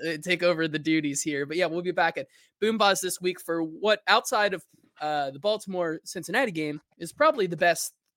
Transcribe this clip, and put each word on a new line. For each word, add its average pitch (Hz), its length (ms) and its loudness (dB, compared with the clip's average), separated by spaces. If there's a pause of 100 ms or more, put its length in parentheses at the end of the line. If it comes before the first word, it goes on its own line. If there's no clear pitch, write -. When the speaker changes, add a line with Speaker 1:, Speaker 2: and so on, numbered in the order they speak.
Speaker 1:
<laughs> 160 60 -4
Speaker 2:
uh, 160 160 -4
take 175 200 0
over 165 240 2
the 151 100 -4
duties 151 460 0
here. 143 240 -4
But 156 100 -6
yeah, 180 80 4
we'll 165 160 -2
be 180 80 -4
back 165 300 0
at 135 80 -8 (320)
Boom 220 180 2
Boss 196 240 4
this 185 180 -4
week 180 220 -2
for 165 220 -2
what, 190 440 0
outside 208 460 2
of, 180 100 -8 (380)
uh, 147 300 -2
the 139 80 -16
Baltimore-Cincinnati 190 1120 -2
game, 151 300 -4 (180)
is 170 120 -10
probably 294 360 2
the 165 100 -6
best 170 380 2 (220)